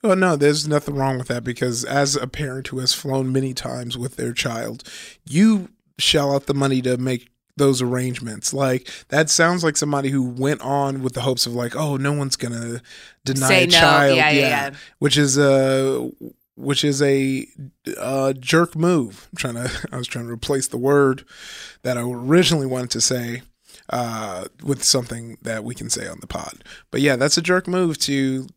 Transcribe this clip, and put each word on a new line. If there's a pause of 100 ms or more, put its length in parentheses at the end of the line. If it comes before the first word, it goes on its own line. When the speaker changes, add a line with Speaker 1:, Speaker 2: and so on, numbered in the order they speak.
Speaker 1:
Oh,
no,
there's
nothing
wrong
with
that,
because
as
a
parent
who
has
flown
many
times
with
their
child, (460)
you (300)
shell
out
the
money
to
make (300)
those
arrangements.
Like, (200)
that
sounds
like
somebody
who
went
on
with
the
hopes
of,
like,
"Oh,
no
one's
gonna (460)
deny
Speaker 2:
Say
Speaker 1:
a
Speaker 2:
no.
Speaker 1:
child."
Speaker 2:
Yeah,
yeah,
Speaker 1:
Yeah.
Speaker 2:
yeah. (280)
Speaker 1:
Which
is
a, (460)
which
is
a, (540)
a
jerk
move.
I'm
trying
to, (180)
<laughs>
I
was
trying
to
replace
the
word (560)
that
I
originally
wanted
to
say, (480)
uh, (160)
with
something
that
we
can
say
on
the
pod. (260)
But
yeah,
that's
a
jerk
move
to (100)